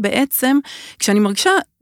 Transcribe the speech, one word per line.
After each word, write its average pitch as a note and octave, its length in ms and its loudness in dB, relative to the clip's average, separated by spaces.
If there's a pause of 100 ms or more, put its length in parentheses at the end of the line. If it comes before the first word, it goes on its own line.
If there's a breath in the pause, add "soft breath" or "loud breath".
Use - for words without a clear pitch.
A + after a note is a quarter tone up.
בעצם, C4 560 0 (420 loud breath)
כשאני G#3 200 2
מרגישה G3+ 300 0 (320)